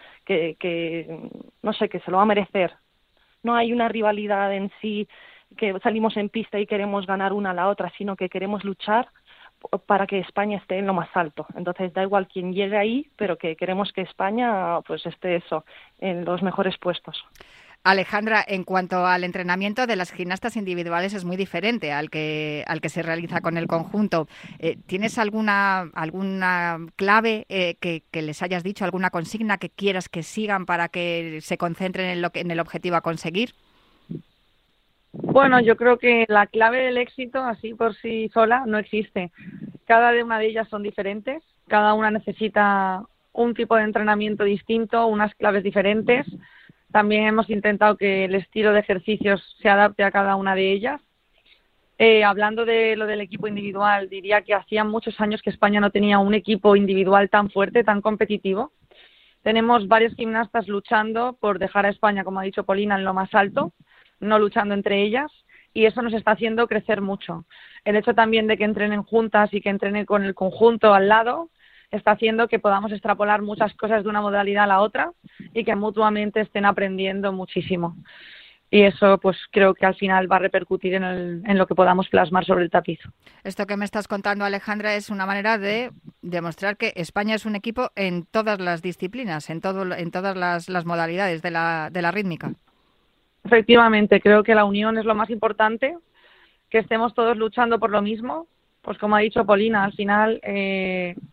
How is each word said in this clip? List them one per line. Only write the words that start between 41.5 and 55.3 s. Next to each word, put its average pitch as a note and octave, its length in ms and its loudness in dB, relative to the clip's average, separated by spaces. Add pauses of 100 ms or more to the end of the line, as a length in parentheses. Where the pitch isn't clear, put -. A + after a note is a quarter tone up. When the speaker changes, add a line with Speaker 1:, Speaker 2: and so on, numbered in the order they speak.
Speaker 3:
cada G#3+ 280 4
una G#3+ 160 2
necesita G3+ 920 0 (300)
un A#3 220 0
tipo A3+ 220 0
de A3 80 4
entrenamiento G#3+ 600 0
distinto, A3+ 600 0
unas G#3+ 280 0
claves G3+ 300 0
diferentes. G#3 640 2 (640)
También G#3+ 340 2
hemos G#3+ 220 0
intentado G#3 480 2
que F#3+ 300 0
el F#3 80 -4
estilo G#3 380 0
de G#3 80 6
ejercicios G3+ 640 -2 (180)
se A3 80 2
adapte G3+ 360 4
a G3 60 2
cada G3 260 2
una G3 180 0
de F#3+ 180 2
ellas. A#3+ 280 -4 (960)
Eh, A3 240 8
hablando G#3 420 2
de A3+ 320 2
lo G#3+ 100 -4
del G#3 160 -4
equipo G3+ 260 -8
individual, G3+ 600 0
diría G3 340 0
que G#3 120 -2
hacía G#3+ 300 -2
muchos G#3+ 360 -4
años G#3+ 220 -2